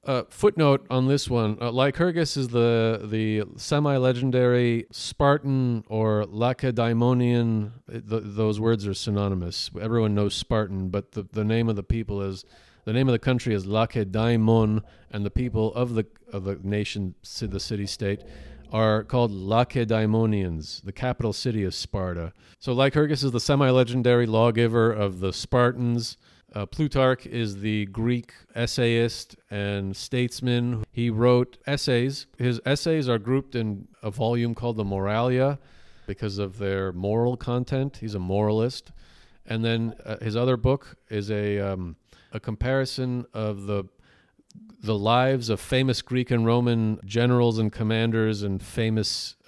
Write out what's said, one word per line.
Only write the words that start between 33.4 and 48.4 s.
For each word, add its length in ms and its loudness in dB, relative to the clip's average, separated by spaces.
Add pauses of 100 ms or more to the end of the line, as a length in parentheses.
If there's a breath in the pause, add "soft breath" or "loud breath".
in 320 -4 (160)
a 80 -4
volume 420 0
called 220 -4
the 80 -2
Moralia 760 0 (480 soft breath)
because 320 -6
of 200 -6
their 340 -2
moral 440 0
content. 600 -4
He's 180 -10
a 60 -4
moralist. 720 0 (520 soft breath)
And 200 -4
then, 400 -2
uh, 140 -8
his 180 -4
other 200 2
book 400 -2 (140)
is 180 -4
a, 300 0
um, 380 -4 (340 soft breath)
a 80 -10
comparison 960 -2
of 320 -4
the, 200 -2 (920 soft breath)
the 160 -2
lives 520 2
of 100 0
famous 440 0
Greek 280 -2
and 160 2
Roman 580 2
generals 540 2
and 140 0
commanders 720 0